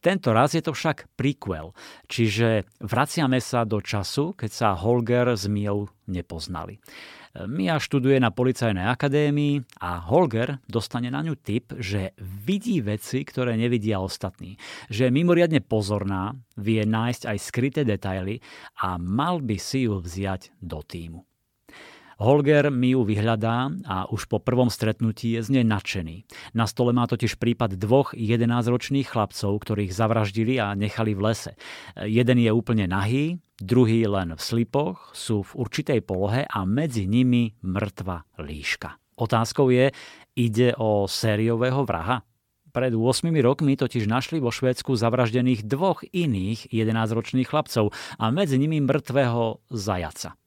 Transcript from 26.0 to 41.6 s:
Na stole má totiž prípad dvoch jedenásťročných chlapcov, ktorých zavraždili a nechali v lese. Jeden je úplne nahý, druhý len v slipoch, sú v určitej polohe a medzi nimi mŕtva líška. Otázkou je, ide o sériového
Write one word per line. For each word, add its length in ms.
Na 160
stole 240
má 160
totiž 320
prípad 320
dvoch 400
jedenásťročných 960
chlapcov, 480
ktorých 320
zavraždili 720
a 160
nechali 400
v 80
lese. 320
Jeden 400
je 160
úplne 320
nahý, 560
druhý 480
len 240
v 80
slipoch, 720
sú 320
v 240
určitej 400
polohe 400
a 160
medzi 480
nimi 560
mŕtva 560
líška. 560
Otázkou 560
je, 160
ide 400
o 320
sériového 720